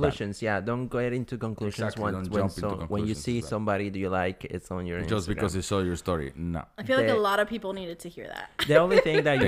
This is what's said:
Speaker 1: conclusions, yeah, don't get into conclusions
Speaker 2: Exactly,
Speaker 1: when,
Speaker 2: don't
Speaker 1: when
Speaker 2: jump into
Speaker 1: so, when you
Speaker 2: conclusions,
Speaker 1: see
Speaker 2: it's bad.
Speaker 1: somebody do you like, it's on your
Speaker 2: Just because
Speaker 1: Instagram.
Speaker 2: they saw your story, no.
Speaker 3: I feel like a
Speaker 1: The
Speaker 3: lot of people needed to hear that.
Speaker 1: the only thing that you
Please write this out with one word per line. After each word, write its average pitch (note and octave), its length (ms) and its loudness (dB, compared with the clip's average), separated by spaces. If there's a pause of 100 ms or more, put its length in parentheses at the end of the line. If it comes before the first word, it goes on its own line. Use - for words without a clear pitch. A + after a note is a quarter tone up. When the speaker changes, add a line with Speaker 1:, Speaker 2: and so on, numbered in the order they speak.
(120)
Speaker 1:
conclusions, G2+ 300 -6
yeah, G#2+ 180 2
don't A#2 300 -2
get B2 240 0
into B2 240 -4
conclusions A2 420 -4
Speaker 2:
Exactly, A2 240 -2
Speaker 1:
when, G#2 120 0
Speaker 2:
don't F#2+ 140 -4
Speaker 1:
when G2+ 120 2
Speaker 2:
jump F#2+ 100 2
into - 80 -10
Speaker 1:
so, G#2+ 80 -2
when G2 120 -2
you G#2 360 -2
Speaker 2:
conclusions, - 80 -10
Speaker 1:
see B2 140 -2
Speaker 2:
it's A2+ 100 -4
bad. - 80 -12
Speaker 1:
somebody G2+ 340 0
do F#2+ 100 -8
you F#2+ 100 0
like, F#2 340 -2
it's - 260 -8
on F2+ 160 -4
your F2 200 -4
Speaker 2:
Just G2+ 240 -2
because F#2+ 240 0
Speaker 1:
Instagram. - 20 -2
Speaker 2:
they F#2+ 60 0
saw G2+ 180 0
your F2+ 160 0
story, D#2+ 400 -2
no. E2 300 -4 (120)
Speaker 3:
I G#3 60 -10
feel B3+ 140 2
like C4+ 100 4
a - 60 4
Speaker 1:
The A3+ 40 4 (120)
Speaker 3:
lot G3+ 100 2
of G#3 80 2
people G#3+ 240 -6
needed F3+ 280 -8
to F3 100 -12
hear - 180 -14
that. - 220 -12 (180)
Speaker 1:
the D3 80 6
only F3+ 240 8
thing D#3 240 4
that C#3+ 120 6
you C3 120 4